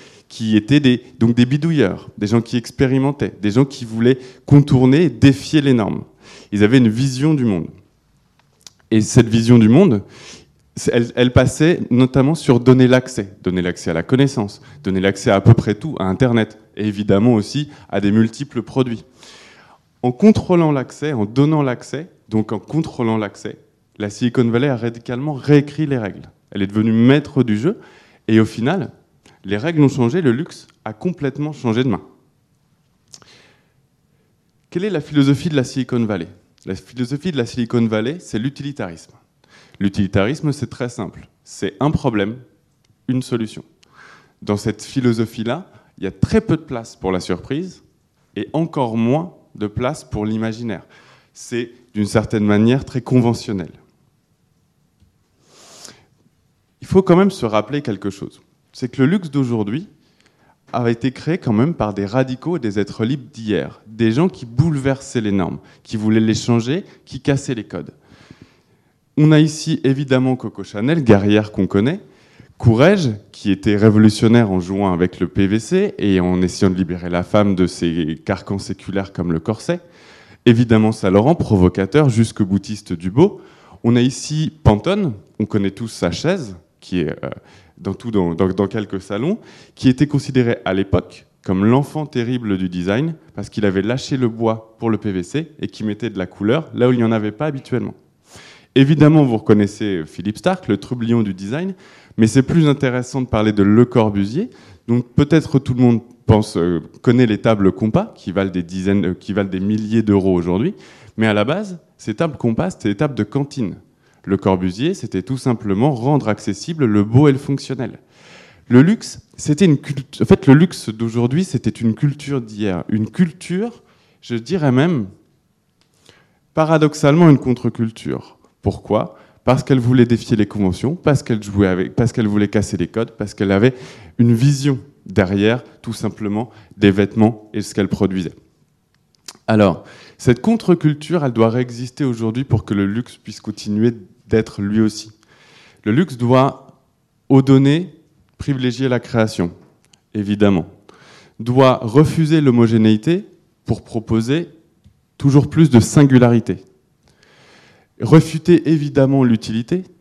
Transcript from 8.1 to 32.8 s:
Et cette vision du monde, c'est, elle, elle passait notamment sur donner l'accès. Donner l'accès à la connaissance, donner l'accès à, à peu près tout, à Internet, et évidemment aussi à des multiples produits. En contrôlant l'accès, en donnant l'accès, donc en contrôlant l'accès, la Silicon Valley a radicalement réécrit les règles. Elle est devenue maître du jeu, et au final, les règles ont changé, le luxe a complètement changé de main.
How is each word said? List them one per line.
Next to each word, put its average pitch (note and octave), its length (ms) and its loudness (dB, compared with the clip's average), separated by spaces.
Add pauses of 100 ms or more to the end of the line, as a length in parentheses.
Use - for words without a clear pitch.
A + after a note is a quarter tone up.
Et A2 100 4
cette A#2 280 4
vision A2+ 300 6
du A2 100 6
monde, B2+ 340 4 (760)
c'est, - 180 -4
elle, A#2+ 200 0
elle B2 180 2
passait C#3 480 0 (100)
notamment C3 440 2
sur B2+ 260 0
donner B2+ 280 6
l'accès. A#2+ 540 -2
Donner F2+ 200 -2
l'accès F2 280 -6
à E2 40 -2
la E2 80 -2
connaissance, B2+ 600 -2 (200)
donner F#2+ 180 -2
l'accès G2 300 0
à, G2 60 4
à G2 40 2
peu A2+ 140 6
près G#2 200 2
tout, D3+ 240 -8
à F#2+ 60 -4
Internet, A2 540 0 (180)
et G#2+ 100 -4
évidemment G#2 480 2
aussi C3+ 360 -4 (180)
à G2+ 120 -4
des G2+ 120 0
multiples A2+ 500 -2
produits. B2 420 -4 (1000)
En B2 100 0
contrôlant F3 600 4
l'accès, C#3+ 400 -6
en G#2+ 140 -2
donnant C#3+ 360 2
l'accès, C3 480 -6 (180)
donc G#2+ 240 -2
en G#2 60 -4
contrôlant A#2+ 600 -4
l'accès, G#2 400 -10 (400)
la G#2 100 -6
Silicon A#2+ 400 -2
Valley A#2+ 200 0
a C3 80 -2
radicalement A#2+ 580 -8
réécrit D3 520 0
les C#3 120 -4
règles. G2 320 -10 (200)
Elle G2+ 120 -6
est F#2+ 40 0
devenue G#2+ 260 0
maître C3 500 2
du G#2+ 160 0
jeu, E3 200 -2 (480)
et A2 140 4
au A2 60 4
final, C3 460 -6 (520)
les G2 120 -4
règles D3+ 260 0
ont C3+ 60 6
changé, C3 340 -2
le C3 100 2
luxe - 360 -10 (160)
a A2 80 -10
complètement D3 600 -8
changé B2 320 -2
de C#3 40 -2
main. F#2+ 140 -4 (2750)